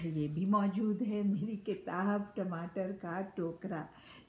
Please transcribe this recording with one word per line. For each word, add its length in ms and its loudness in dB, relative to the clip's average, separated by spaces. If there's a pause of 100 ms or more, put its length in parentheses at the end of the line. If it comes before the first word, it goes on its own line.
ये 240 2
भी 180 0
मौजूद 560 4
है, 200 0
मेरी 340 2
किताब 800 0
टमाटर 560 -2
का 280 -4
टोकरा, 680 -4 (400)